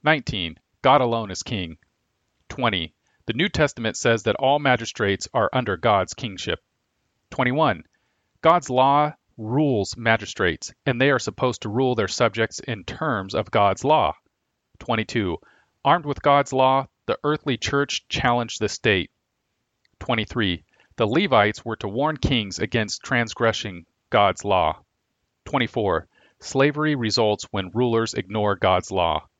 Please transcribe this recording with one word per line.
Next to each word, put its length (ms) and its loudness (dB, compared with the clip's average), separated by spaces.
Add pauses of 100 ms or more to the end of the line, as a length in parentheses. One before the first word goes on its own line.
Nineteen, 560 -2 (240)
God 180 6
alone 300 -2
is 140 -10
king. 320 -6 (720)
Twenty, 440 -4 (340)
the 80 -4
New 140 -2
Testament 480 -2
says 280 0
that 120 2
all 220 2
magistrates 760 0
are 200 0
under 240 -2
God's 380 2
kingship. 440 -8 (720)
Twenty-one, 540 0 (560)
God's 300 4
law 440 4 (220)
rules 600 0
magistrates, 760 0 (120)
and 160 -2
they 100 4
are 80 2
supposed 440 -4
to 60 -6
rule 260 0
their 140 0
subjects 520 0
in 240 -8
terms 500 -4
of 160 -4
God's 340 2
law. 300 2 (640)
Twenty-two, 600 -2 (460)
armed 220 2
with 160 -6
God's 300 4
law, 340 2 (200)
the 180 -2
earthly 320 0
church 520 -2
challenged 520 0
the 80 0
state. 420 0 (880)
Twenty-three, 640 -2 (320)
the 120 0
Levites 580 2
were 120 -6
to 120 -10
warn 280 -4
kings 440 -2
against 420 -4
transgressing 840 -2 (220)
God's 360 2
law. 340 2 (680)
Twenty-four, 640 -2 (320)
slavery 560 0
results 560 0
when 240 -4
rulers 400 0
ignore 400 -2
God's 380 0
law. 340 0 (140)